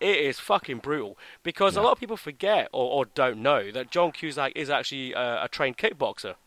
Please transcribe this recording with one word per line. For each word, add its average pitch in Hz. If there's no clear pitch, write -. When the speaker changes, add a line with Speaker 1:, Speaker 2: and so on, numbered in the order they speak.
Speaker 1:
right. 185
Speaker 2:
it 202
is 139
fucking 151
brutal, 135
because 190
a -
Speaker 1:
Yeah. 208
Speaker 2:
lot 240
of -
people 220
forget 165
or, 127
or 139
don't 127
know 123
that 127
John 175
Cusack 143
is 147
actually, 135
uh, 120
a -
trained 131
kickboxer. 135